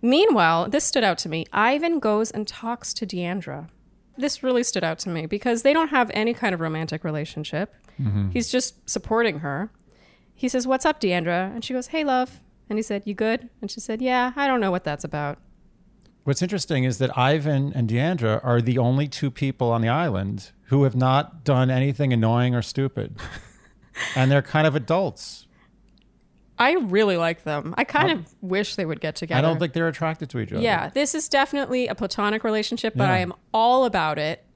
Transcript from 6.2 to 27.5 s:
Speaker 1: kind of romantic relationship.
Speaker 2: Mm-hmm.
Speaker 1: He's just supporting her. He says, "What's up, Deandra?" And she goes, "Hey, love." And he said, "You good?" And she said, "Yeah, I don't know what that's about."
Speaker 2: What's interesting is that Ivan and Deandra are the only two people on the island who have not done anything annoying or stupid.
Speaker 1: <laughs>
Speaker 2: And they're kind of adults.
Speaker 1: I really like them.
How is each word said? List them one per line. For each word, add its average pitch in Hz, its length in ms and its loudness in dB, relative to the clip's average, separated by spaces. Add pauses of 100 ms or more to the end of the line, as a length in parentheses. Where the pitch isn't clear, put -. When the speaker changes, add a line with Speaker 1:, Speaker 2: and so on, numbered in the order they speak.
Speaker 1:
kind 208 180 -2
of 170 60 -4
romantic 156 440 -4
relationship. 156 720 -6 (260)
Speaker 2:
Mm-hmm. 101 320 0
Speaker 1:
He's 233 200 -2
just - 360 -2
supporting 220 520 0
her. 151 320 -4 (640)
He 262 140 -4
says, 254 180 -2
"What's 262 180 2
up, 302 140 0
Deandra?" 180 560 0
And 233 100 -8
she - 80 -6
goes, 247 140 -4
"Hey, 320 160 -2
love." 254 380 0 (280)
And 214 80 -2
he 220 60 -2
said, 202 220 -4
"You 208 100 -4
good?" 226 340 -2 (120)
And 208 100 -8
she - 80 -12
said, 220 220 -6
"Yeah, 254 340 2
I 285 100 0
don't 262 140 4
know 208 120 2
what 175 120 -2
that's 147 220 -4
about." 147 340 -4 (840)
Speaker 2:
What's 139 180 0
interesting 170 400 -2
is 127 160 0
that 131 180 0
Ivan 143 560 2
and 117 160 0
Deandra 120 540 2
are 120 180 4
the 120 160 2
only 131 300 2
two 135 240 -4
people 131 400 0
on 117 100 2
the 113 80 2
island 104 600 -2 (140)
who 139 180 4
have 135 120 2
not 131 480 2
done 131 280 4
anything 131 420 2
annoying 117 400 4
or 120 80 2
stupid. 110 600 -4
Speaker 1:
<laughs> - 60 -12 (880)
Speaker 2:
And 131 160 4
they're 139 100 4
kind 156 240 2
of 147 100 2
adults. - 680 -2 (1120)
Speaker 1:
I 254 160 4
really 208 420 2
like 165 280 -2
them. 151 340 -4